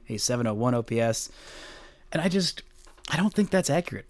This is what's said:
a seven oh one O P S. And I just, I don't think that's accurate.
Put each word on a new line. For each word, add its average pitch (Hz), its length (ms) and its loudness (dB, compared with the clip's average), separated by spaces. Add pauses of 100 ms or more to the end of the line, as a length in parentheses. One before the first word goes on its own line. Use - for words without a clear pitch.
a 113 80 -4
seven 120 300 0
oh 107 80 0
one 120 180 2
O 120 80 2
P 117 180 -2
S. 113 300 0 (840)
And 165 80 -2
I 175 100 2
just, 175 340 0 (460)
I - 60 0
don't 196 180 2
think 208 180 2
that's 185 180 4
accurate. 139 400 0